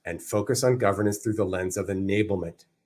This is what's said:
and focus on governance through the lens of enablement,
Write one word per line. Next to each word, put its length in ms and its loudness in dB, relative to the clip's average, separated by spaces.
and 160 -8
focus 420 0
on 140 4
governance 400 2
through 160 -2
the 100 0
lens 320 -2
of 120 -4
enablement, 760 -2